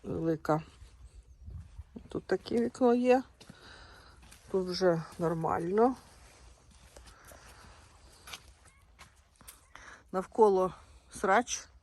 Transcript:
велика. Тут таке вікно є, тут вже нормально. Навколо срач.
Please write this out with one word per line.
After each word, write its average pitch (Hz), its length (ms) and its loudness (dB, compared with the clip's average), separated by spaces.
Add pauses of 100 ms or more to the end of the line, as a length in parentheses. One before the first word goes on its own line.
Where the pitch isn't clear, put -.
велика. 160 600 -2 (1500)
Тут - 160 -10
таке 220 360 -2
вікно 240 340 2
є, 247 280 4 (1300)
тут 185 180 -2
вже 180 340 0 (160)
нормально. 170 800 0 (4000)
Навколо 185 640 4 (360)
срач. - 580 0 (140)